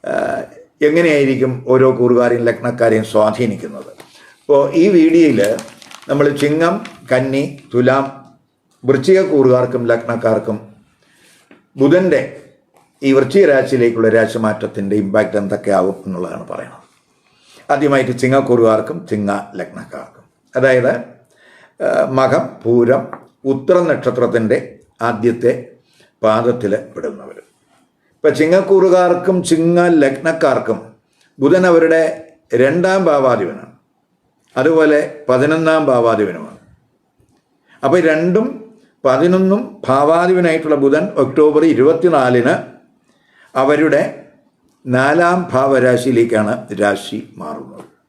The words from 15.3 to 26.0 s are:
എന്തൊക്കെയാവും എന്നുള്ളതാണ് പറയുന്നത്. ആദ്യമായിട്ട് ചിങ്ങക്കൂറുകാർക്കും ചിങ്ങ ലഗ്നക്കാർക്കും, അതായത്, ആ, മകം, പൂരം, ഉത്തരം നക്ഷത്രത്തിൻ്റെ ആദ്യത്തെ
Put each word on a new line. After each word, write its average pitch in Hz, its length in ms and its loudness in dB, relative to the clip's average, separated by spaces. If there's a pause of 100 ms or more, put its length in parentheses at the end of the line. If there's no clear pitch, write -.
എന്തൊക്കെയാവും 98 680 -2
എന്നുള്ളതാണ് 85 460 -10
പറയുന്നത്. - 280 -16 (960)
ആദ്യമായിട്ട് 135 480 0
ചിങ്ങക്കൂറുകാർക്കും 117 720 2 (140)
ചിങ്ങ 104 180 -4 (320)
ലഗ്നക്കാർക്കും, - 640 -18 (280)
അതായത്, 127 380 2 (960)
ആ, - 60 0 (300)
മകം, 131 240 0 (200)
പൂരം, 120 380 2 (480)
ഉത്തരം 175 380 0
നക്ഷത്രത്തിൻ്റെ 117 680 -2 (500)
ആദ്യത്തെ 117 440 0 (720)